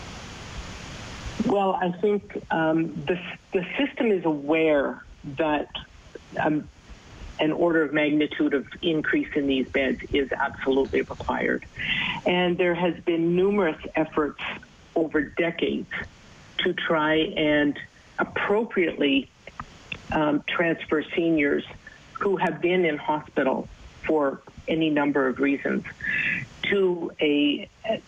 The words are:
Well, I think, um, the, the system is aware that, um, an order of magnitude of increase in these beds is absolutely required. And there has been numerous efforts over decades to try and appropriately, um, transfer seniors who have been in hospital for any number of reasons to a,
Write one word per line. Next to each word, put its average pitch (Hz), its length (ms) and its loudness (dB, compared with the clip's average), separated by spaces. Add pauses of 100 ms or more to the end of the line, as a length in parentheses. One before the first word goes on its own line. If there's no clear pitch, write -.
(1500)
Well, 190 340 2
I 180 120 0
think, 208 580 0
um, 160 560 0
the, 180 140 -2 (320)
the 180 120 0 (140)
system 269 320 2
is 175 140 2
aware 147 800 2 (320)
that, 151 340 0 (720)
um, 151 280 0 (680)
an 156 140 2
order 165 320 4
of 139 80 -4
magnitude 151 600 2
of 135 140 2 (160)
increase 156 540 0
in 143 100 2
these 131 220 2
beds 131 340 0 (100)
is 139 200 2
absolutely 135 680 0
required. - 640 -4 (600)
And 180 320 2
there 175 160 4
has 170 240 0
been 170 380 0
numerous 190 420 2 (160)
efforts 151 480 -2 (540)
over 156 240 2
decades - 720 -2 (640)
to 180 140 2
try 156 420 2
and 151 640 2 (400)
appropriately, 160 1120 0 (800)
um, 151 380 2
transfer 160 560 0 (100)
seniors 156 500 2 (500)
who 196 220 0
have 160 240 0
been 175 240 4
in 147 140 0
hospital 151 680 -2 (360)
for 147 380 2 (240)
any 160 240 2
number 143 380 2
of 123 100 -2
reasons 135 460 0 (760)
to 180 580 0
a, 147 480 2 (400)